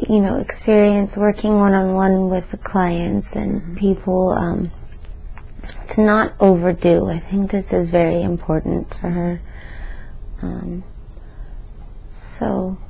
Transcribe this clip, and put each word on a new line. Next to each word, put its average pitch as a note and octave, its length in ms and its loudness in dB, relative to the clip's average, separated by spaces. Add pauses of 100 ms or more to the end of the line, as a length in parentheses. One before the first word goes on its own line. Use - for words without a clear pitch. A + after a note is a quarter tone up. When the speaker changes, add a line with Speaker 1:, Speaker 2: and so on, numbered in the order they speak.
Speaker 1:
you G#3+ 120 4
know, G3 180 2
experience G#3 800 2
working G#3 400 2
one-on-one F#3+ 720 4
with F#3 240 -2
the - 40 -8
clients F3 800 -2
and G3+ 260 -2
Speaker 2:
Mm-hmm. F3 160 -10
Speaker 1:
people, F#3 540 2
um, F3 400 0 (1160)
to - 120 0
not G#3+ 380 4
overdo. F3 720 6
I E3 80 -2
think G3 320 -2
this G3 220 -2
is F3 180 2
very E3+ 320 2
important E3+ 720 -2
for F3+ 160 -6
her. F3 300 -2 (1000)
Um, F3+ 440 -8 (1200)
so. G3 720 -4 (120)